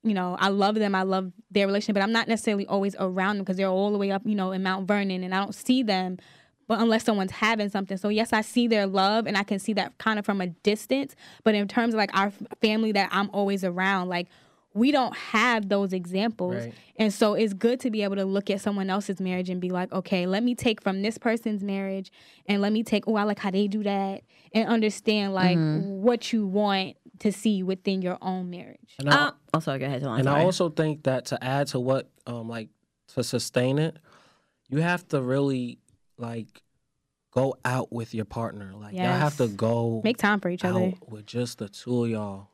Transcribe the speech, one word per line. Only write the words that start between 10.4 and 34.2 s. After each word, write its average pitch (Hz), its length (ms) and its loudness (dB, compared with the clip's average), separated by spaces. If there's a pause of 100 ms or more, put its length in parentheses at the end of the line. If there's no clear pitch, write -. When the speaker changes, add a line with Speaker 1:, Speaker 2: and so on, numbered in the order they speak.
Speaker 1:
a 180 80 -2
distance. 214 680 -2 (300)
But 220 100 6
in 202 140 0
terms 233 260 2
of, 220 40 2
like, 202 200 2
our 202 100 2
f-, - 140 -10 (200)
family 220 300 2
that 196 200 2
I'm 196 200 0
always 196 300 0
around, 185 460 0
like, 175 200 -4 (460)
we 240 180 4
don't 262 240 2
have 220 540 2
those 202 240 2
examples. 185 600 -2 (100)
Speaker 2:
Right. 117 100 -12 (220)
Speaker 1:
And 220 180 2
so 208 180 4
it's 208 220 2
good 233 260 0
to 247 100 -2
be 214 120 -2
able 196 140 -2
to 196 100 -2
look 196 240 -2
at 196 100 0
someone 196 300 -2
else's 196 300 -2
marriage 185 280 -2
and 180 100 -4
be 180 120 -4
like, 180 200 -4
"Okay, 180 360 -2
let 190 160 0
me 247 120 0
take 226 280 -2
from 190 180 -2
this 220 160 -2
person's 220 480 -2
marriage, 196 480 -6 (340)
and 202 140 2
let 202 140 2
me 226 80 0
take, 214 260 0
oh, 220 60 0
I 202 80 0
like 208 160 0
how 196 120 -2
they 202 180 2
do 208 160 -2
that," 196 380 -2 (300)
and 220 160 2
understand, 214 640 2
like, 185 240 4
Speaker 3:
Mm-hmm. 165 460 0
Speaker 1:
what 240 300 2
you 214 140 0
want 196 500 0 (240)
to 208 120 2
see 202 300 0
within 190 400 -2
your 180 180 -4
own 185 300 -4
marriage. - 480 -18
Speaker 2:
And 143 100 -2
I 143 60 6 (140)
Speaker 3:
Uh, - 20 -2 (240)
oh, 160 60 2
sorry, 139 180 -4
go 131 80 -4
ahead, 139 160 -4
Talon, 127 180 -2
Speaker 2:
and 131 80 2
I 143 40 4
Speaker 3:
sorry. 151 120 4
Speaker 2:
also 180 240 2
think 156 360 -2
that 131 220 0
to - 160 -6
add 139 260 0
to 127 120 -2
what, 131 300 0 (160)
um, 117 200 -10
like, 113 220 -10 (460)
to 123 100 0
sustain 127 540 0
it, 160 180 0 (720)